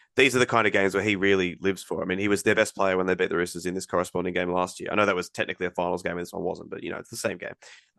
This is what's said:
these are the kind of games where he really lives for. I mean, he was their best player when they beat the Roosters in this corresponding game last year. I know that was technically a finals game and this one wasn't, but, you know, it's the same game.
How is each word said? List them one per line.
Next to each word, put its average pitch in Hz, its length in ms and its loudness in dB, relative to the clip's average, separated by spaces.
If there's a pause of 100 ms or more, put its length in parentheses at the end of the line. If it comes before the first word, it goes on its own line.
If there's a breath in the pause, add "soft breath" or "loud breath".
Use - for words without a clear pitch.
(160 soft breath)
these 131 200 6
are 127 40 4
the 127 60 6
kind 110 220 4
of 95 60 0
games 98 200 4
where 98 100 0
he 104 120 2
really 92 460 2
lives 92 220 -2
for. 85 180 -6
I 85 40 -4
mean, 92 140 -2
he 104 80 0
was 101 160 2
their 107 120 4
best 110 200 2
player 95 220 2
when 92 100 0
they 92 80 2
beat 90 140 0
the 82 80 -2
Roosters 87 280 -4
in 90 100 -2
this 95 100 -6
corresponding 90 480 -2
game 90 180 -2
last 90 280 -2
year. - 120 -8
I - 40 -2
know 104 100 4
that 98 100 2
was 90 140 -4
technically 92 360 -4
a 90 60 -4
finals 90 320 -2
game 85 100 -4
and 87 80 -6
this 87 120 -10
one 87 100 -8
wasn't, 82 260 -6
but, - 140 -12
you 80 80 -8
know, 85 60 -8
it's 85 120 -16
the 117 80 -12
same 95 200 -6
game. - 180 -12 (420 loud breath)